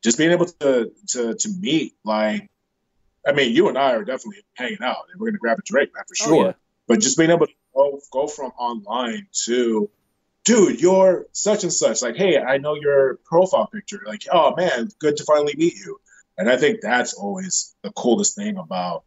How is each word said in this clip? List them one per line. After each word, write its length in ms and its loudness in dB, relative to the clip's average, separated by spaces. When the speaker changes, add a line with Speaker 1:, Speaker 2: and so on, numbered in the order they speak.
Speaker 1:
just 140 0
being 140 2
able 140 2
to, 460 -2
to, 260 -4
to 140 -8
meet, 440 -2
like, 460 -2
I 60 2
mean, 200 2
you 160 4
and 80 -4
I 140 2
are 120 -2
definitely 400 -10
hanging 260 -10
out, 160 -4
and 80 -20
we're 80 -6
gonna 100 -4
grab 220 0
a 40 -14
drink, 300 -2
man, 140 -16
for 160 -16
Speaker 2:
Oh, 20 -4
Speaker 1:
sure. 220 4
Speaker 2:
yeah. 60 -2
Speaker 1:
But 140 2
just 160 0
being 120 4
able 160 4
to 80 -14
go, 240 0
go 160 -2
from 300 -10
online 680 -6
to, 420 0
"Dude, 380 4
you're 520 4
such 300 -2
and 80 -4
such." 300 0
Like, 140 -4
"Hey, 240 2
I 180 0
know 160 -2
your 520 2
profile 420 2
picture." 400 -14
Like, 160 -12
"Oh, 220 4
man, 420 -2
good 200 0
to 60 -10
finally 320 2
meet 200 0
you." 240 -16
And 120 0
I 80 4
think 240 0
that's 320 -2
always 680 -8
the 80 -10
coolest 440 0
thing 220 -8
about 500 -8